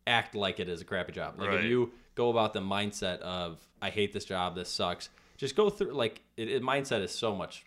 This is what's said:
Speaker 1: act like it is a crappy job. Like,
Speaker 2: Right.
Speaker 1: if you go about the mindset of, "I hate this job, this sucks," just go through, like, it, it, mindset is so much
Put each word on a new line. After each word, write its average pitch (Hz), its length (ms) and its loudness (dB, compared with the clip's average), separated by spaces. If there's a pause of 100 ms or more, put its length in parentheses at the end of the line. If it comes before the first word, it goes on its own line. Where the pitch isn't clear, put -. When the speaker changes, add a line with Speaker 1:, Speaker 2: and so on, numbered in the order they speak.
Speaker 1:
act 117 260 2
like 98 260 0
it 90 80 -2
is 87 140 -4
a 92 40 -12
crappy 90 280 -2
job. 78 240 -6
Like, 98 120 -2
Speaker 2:
Right. 95 100 4
Speaker 1:
if 90 60 2
you 120 260 4 (240)
go 120 140 4
about 110 240 4
the 107 80 -2
mindset 98 580 -2
of, 87 400 -6 (220)
"I 98 80 -2
hate 101 240 2
this 98 120 -6
job, 90 300 -2
this 90 140 -6
sucks," - 400 -2 (280)
just 135 180 -4
go 208 140 6
through, 202 240 -2
like, 117 280 0 (160)
it, 113 120 -4
it, 127 140 2
mindset 131 380 2
is 90 100 -2
so 107 240 -2
much - 320 -8